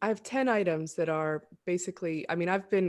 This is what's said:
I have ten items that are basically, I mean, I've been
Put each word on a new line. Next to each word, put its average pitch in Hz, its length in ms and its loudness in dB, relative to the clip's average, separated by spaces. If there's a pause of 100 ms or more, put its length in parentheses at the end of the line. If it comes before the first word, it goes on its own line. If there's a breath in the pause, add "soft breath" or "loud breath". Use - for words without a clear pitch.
I 202 60 0
have 214 140 0
ten 262 260 0
items 170 480 0
that 165 120 0
are 156 380 0 (180)
basically, 175 640 -4
I 170 60 0
mean, 170 140 0
I've 190 220 0
been 190 180 4